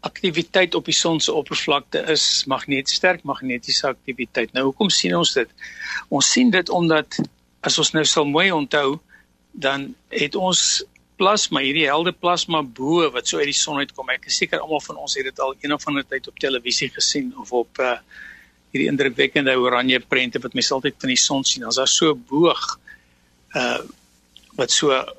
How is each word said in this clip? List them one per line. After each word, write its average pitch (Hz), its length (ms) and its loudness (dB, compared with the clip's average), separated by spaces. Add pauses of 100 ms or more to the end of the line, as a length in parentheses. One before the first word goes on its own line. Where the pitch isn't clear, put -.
aktiwiteit 175 720 0
op 165 100 0
die 156 100 -2
son 165 260 0
se 147 120 0
oppervlakte 143 680 -2 (100)
is, - 340 0
magnet-, 135 460 -2
sterk - 320 0
magnetiese 131 640 -4
aktiwiteit. 123 640 -4
Nou, 131 160 0
hoekom 190 240 0
sien 180 240 0
ons 170 160 2
dit? 123 180 0 (580)
Ons - 220 2
sien 247 200 6
dit 185 200 2
omdat, 160 480 2 (460)
as - 160 0
ons 147 160 0
nou 156 80 2
sal 147 240 2
mooi 165 240 4
onthou, 147 460 0 (520)
dan 139 440 -4 (180)
het - 240 -2
ons - 480 0 (320)
plasma, 190 460 2
hierdie 143 240 2
helder 160 260 0
plasma 170 500 0
bo 139 520 0
wat 123 160 -4
so - 100 0
uit 143 80 2
die 143 80 -2
son 147 240 0
uitkom. 135 320 -8
Ek - 160 -6
is - 140 0
seker 170 180 -2
almal 156 240 -4
van 151 220 -12
ons 139 100 -4
het 135 140 -4
dit 135 100 -10
al 135 220 -2
een 147 100 0
of 147 160 -4
ander 139 180 -2
tyd 135 220 -8
op - 140 -20
televisie 127 500 -2
gesien 131 480 -2
of - 140 -12
op, 120 240 -2
eh, 127 180 0 (800)
hierdie 139 160 0
indrukwekkende 135 720 2
oranje 123 400 2
prente 127 400 -2
wat 127 160 -6
mens 120 160 0
altyd 131 240 -4
van 131 140 -2
die 123 80 2
son 135 260 2
sien. 123 180 -2
As 123 140 -2
daar 131 100 2
so 160 240 4
'n 123 160 -4
boog, 156 500 2 (760)
eh, 123 260 -2 (800)
wat 127 120 0
so 147 200 4 (280)